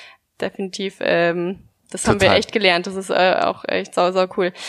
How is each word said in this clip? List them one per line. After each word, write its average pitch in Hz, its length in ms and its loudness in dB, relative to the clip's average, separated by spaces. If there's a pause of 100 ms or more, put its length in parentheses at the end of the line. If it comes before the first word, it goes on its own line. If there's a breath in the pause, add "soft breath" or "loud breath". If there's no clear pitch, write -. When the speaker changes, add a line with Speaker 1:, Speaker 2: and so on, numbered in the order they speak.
(400 loud breath)
Speaker 1:
definitiv, 190 600 -8
ähm, 175 600 0 (300)
das - 160 -8
haben 208 140 2
wir 190 80 6
Speaker 2:
Total. 190 100 4
Speaker 1:
echt - 140 -2
gelernt. 180 340 2
Das 190 80 -8
ist, 190 160 -8
äh, 180 320 4
auch - 240 -2
echt 190 280 -4
sau, 180 180 2
sau 185 140 2 (100)
cool. 180 160 0 (160 loud breath)